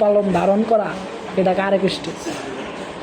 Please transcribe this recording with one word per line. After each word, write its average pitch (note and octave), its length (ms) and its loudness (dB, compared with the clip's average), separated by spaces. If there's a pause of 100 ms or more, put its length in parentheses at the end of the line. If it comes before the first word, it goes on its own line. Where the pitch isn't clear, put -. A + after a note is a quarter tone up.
পালন G#3 320 4
ধারণ F#3+ 360 4
করা, G#3+ 180 4 (500)
এটা F#3 280 2
আরেক G3 160 2
স্টেজ। - 520 -4 (720)